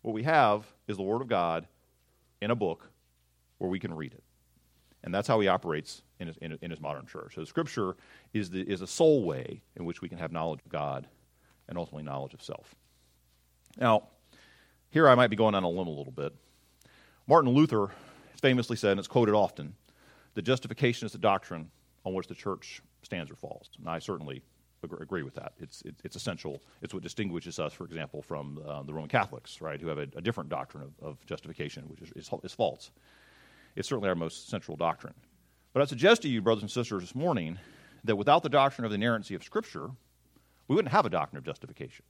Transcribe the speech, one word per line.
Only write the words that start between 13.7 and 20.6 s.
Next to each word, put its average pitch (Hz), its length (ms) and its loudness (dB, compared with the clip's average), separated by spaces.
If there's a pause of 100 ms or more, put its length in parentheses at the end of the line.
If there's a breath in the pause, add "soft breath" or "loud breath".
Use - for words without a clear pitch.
Now, 113 320 4 (840 soft breath)
here 151 180 8
I 127 80 12
might 123 120 8
be 104 80 0
going 107 180 4
on 95 100 2
a 87 40 2
limb 87 200 -2
a - 20 -6
little 71 220 -10
bit. 71 220 -6 (920 soft breath)
Martin 147 240 8
Luther 120 400 6 (500 loud breath)
famously 123 360 4
said, 101 160 4
and 98 80 2
it's - 80 -10
quoted 107 260 6
often, 90 400 2 (600 soft breath)
that 101 80 -4
justification 120 640 0